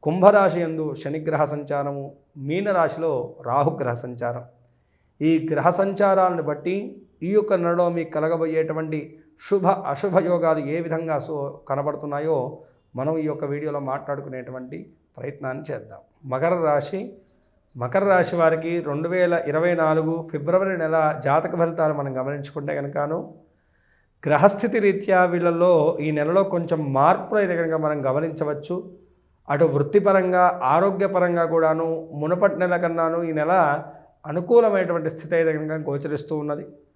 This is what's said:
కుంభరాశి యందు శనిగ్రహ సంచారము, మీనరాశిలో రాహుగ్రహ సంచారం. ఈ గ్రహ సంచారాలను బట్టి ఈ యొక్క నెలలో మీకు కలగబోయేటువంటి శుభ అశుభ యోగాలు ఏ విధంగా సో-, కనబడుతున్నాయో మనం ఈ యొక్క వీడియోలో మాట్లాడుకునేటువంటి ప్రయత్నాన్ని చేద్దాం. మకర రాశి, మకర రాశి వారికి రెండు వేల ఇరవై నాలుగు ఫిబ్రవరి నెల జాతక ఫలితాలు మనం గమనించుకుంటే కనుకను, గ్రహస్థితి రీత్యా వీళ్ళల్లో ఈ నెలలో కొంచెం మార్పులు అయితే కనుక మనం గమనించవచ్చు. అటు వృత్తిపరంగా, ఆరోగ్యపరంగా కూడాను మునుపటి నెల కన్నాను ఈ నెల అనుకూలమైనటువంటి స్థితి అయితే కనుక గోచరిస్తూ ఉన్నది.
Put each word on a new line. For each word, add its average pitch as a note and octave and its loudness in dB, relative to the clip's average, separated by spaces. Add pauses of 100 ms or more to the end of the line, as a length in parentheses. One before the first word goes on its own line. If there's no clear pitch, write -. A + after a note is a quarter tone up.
కుంభరాశి F#3 6
యందు D#3+ -4 (100)
శనిగ్రహ D#3 -4
సంచారము, C#3+ -4 (340)
మీనరాశిలో E3 -2 (360)
రాహుగ్రహ C3 0
సంచారం. B2 -8 (760)
ఈ D3+ 2 (160)
గ్రహ D3+ 2
సంచారాలను F#3+ 2
బట్టి D3 -4 (480)
ఈ E3+ -4
యొక్క G#3 2
నెలలో F3 2
మీకు E3 -4
కలగబోయేటువంటి D#3+ -2 (440)
శుభ F#3+ 0 (260)
అశుభ F3+ 0
యోగాలు F3 2
ఏ D3 -4
విధంగా D#3+ -4
సో-, C#3 -6 (120)
కనబడుతున్నాయో D3 -2 (580)
మనం C#3 -2
ఈ D#3 -4
యొక్క D#3 -4
వీడియోలో C#3+ -6
మాట్లాడుకునేటువంటి C3 -10 (360)
ప్రయత్నాన్ని C#3 -10
చేద్దాం. A2+ -12 (240)
మకర C#3 0
రాశి, D3+ 0 (760)
మకర B2 0
రాశి F3+ 4
వారికి E3 2
రెండు D3 -4
వేల F3 2 (140)
ఇరవై D#3+ 2
నాలుగు D#3+ 2 (140)
ఫిబ్రవరి F3+ 0
నెల D#3+ 0 (280)
జాతక D#3+ 2
ఫలితాలు E3 0
మనం C#3 -4
గమనించుకుంటే C#3+ -6
కనుకను, D3 -4 (1040)
గ్రహస్థితి G3 4
రీత్యా G3 2
వీళ్ళల్లో F3 2 (260)
ఈ D3+ -2
నెలలో D#3+ 2
కొంచెం E3+ -2 (120)
మార్పులు F3+ 4
అయితే F3+ 0
కనుక E3 -2
మనం D3+ -2
గమనించవచ్చు. D3+ -2 (720)
అటు C#3+ 2
వృత్తిపరంగా, F3+ 4 (200)
ఆరోగ్యపరంగా F3 2
కూడాను D#3+ 2 (260)
మునుపటి F3 0
నెల F3+ 2
కన్నాను E3 0
ఈ E3 -4
నెల D3+ 0 (720)
అనుకూలమైనటువంటి F3 2
స్థితి D#3 -8
అయితే E3 4
కనుక D#3 -4 (100)
గోచరిస్తూ D3 -4
ఉన్నది. D3 -6 (320)